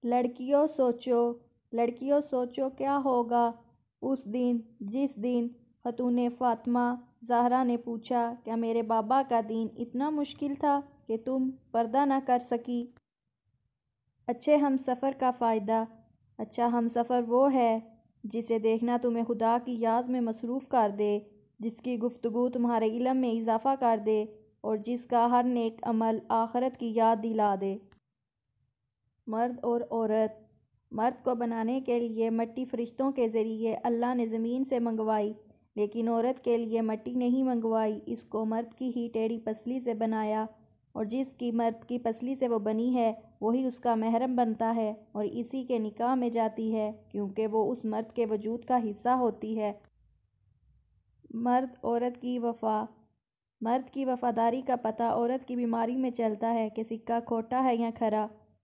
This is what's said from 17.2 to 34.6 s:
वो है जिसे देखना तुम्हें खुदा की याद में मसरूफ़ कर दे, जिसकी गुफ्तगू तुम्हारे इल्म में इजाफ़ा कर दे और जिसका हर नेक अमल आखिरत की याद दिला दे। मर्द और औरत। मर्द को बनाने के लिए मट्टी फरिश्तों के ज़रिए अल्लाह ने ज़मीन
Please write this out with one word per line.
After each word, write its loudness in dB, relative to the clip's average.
वो 4
है 4
जिसे -2
देखना 2
तुम्हें 0
खुदा 2
की -6
याद 2
में 0
मसरूफ़ -4
कर 4
दे, 0
जिसकी -6
गुफ्तगू 0
तुम्हारे 2
इल्म 0
में 2
इजाफ़ा 0
कर 2
दे 2
और 0
जिसका 0
हर 4
नेक 0
अमल 2
आखिरत 0
की -6
याद 4
दिला 2
दे। -2
मर्द -2
और 0
औरत। 2
मर्द 0
को 0
बनाने -2
के 0
लिए -2
मट्टी -2
फरिश्तों -2
के 0
ज़रिए 0
अल्लाह 0
ने 0
ज़मीन -2